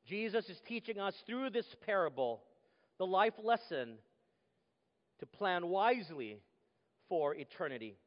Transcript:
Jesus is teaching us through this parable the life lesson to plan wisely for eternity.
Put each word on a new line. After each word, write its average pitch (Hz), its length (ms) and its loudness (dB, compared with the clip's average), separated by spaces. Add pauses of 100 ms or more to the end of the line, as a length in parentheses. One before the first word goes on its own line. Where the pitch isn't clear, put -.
Jesus 208 440 -2
is 175 80 -12 (100)
teaching 226 320 -4
us 196 140 0 (120)
through 254 240 -4
this 226 160 -2 (200)
parable 135 560 2 (560)
the 190 80 0
life 190 280 4 (100)
lesson 147 520 0 (1200)
to 151 60 -10
plan 180 420 0
wisely 170 720 0 (680)
for 151 280 2
eternity. 131 720 -6